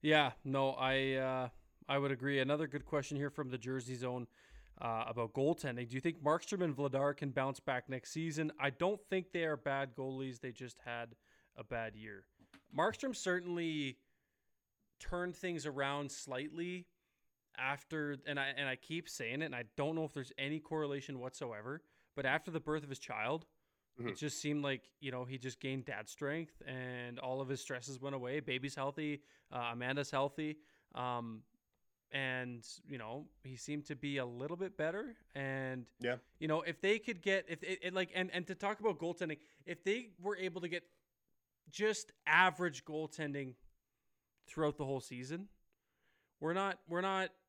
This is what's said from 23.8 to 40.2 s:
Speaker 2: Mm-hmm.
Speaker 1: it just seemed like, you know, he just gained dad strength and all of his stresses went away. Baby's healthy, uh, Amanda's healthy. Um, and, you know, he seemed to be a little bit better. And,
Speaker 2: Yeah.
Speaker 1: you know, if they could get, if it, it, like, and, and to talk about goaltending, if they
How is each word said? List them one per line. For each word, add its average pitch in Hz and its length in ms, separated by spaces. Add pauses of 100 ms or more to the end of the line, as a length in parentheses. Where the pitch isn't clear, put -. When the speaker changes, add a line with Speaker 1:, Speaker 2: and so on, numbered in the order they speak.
Speaker 2:
Mm-hmm. 120 120
Speaker 1:
it 95 80
just 151 240
seemed 147 200
like, 135 200 (180)
you 139 100
know, 127 140
he 131 140
just 123 240
gained 135 240
dad 104 240
strength 151 580
and 123 500
all 131 220
of 131 80
his 131 140
stresses 127 400
went 139 120
away. 131 280
Baby's 131 340
healthy, 143 460 (320)
uh, 120 180
Amanda's 131 400
healthy. 151 460 (380)
Um, 120 480 (680)
and, 127 560 (220)
you 139 80
know, 120 280 (200)
he 131 100
seemed 147 300
to 147 100
be 139 220
a 127 80
little 127 320
bit 185 180
better. 196 400 (180)
And, 135 520 (160)
Speaker 2:
Yeah. 123 160 (240)
Speaker 1:
you 156 80
know, 156 140
if 165 180
they 208 180
could 214 220
get, 190 260
if 160 160
it, 185 200
it, 180 100
like, 185 200
and, 185 200
and 175 140
to 190 80
talk 202 260
about 208 180
goaltending, 165 380 (280)
if 175 200
they 226 240 (120)